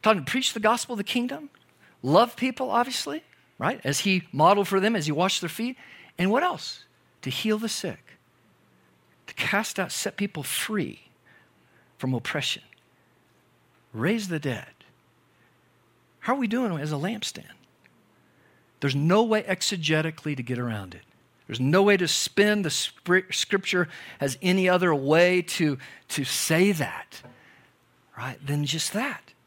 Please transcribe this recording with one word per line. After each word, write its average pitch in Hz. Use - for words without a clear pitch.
Taught 220
them 165
to -
preach 254
the 220
gospel 233
of -
the 196
kingdom, 269
love 185
people, 254
obviously, 269
right? -
As 139
he 190
modeled 185
for 190
them, 220
as 160
he 151
washed 175
their 170
feet. 247
And 185
what 247
else? -
To -
heal 214
the 220
sick, -
to -
cast -
out, 185
set -
people 202
free -
from 131
oppression, -
raise 190
the 165
dead. 139
How -
are 277
we 254
doing 208
as 151
a 151
lampstand? 202
There's 139
no 170
way 220
exegetically 156
to 131
get 120
around 107
it. -
There's 107
no 151
way 202
to 175
spin 208
the 165
spri-, -
scripture -
as 139
any 185
other 180
way 165
to, 156
to -
say 175
that, -
right, 123
than 147
just 147
that. 247